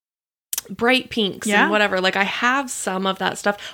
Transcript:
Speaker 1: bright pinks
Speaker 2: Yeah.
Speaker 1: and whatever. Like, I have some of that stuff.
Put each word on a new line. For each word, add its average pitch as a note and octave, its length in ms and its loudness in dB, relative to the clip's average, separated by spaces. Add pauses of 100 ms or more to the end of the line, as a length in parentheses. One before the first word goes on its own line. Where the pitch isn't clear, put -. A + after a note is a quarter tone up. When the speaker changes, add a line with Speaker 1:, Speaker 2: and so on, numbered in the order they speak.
(720)
Speaker 1:
bright B3 400 0
pinks G#3 360 -4
Speaker 2:
Yeah. G#3 160 4
Speaker 1:
and G#3 80 4
whatever. G3+ 300 2
Like, F#3+ 160 2
I G3 80 2
have B3 460 -2
some F#3+ 360 -4
of F#3+ 120 0
that F#3 200 -2
stuff. G3+ 180 0 (180)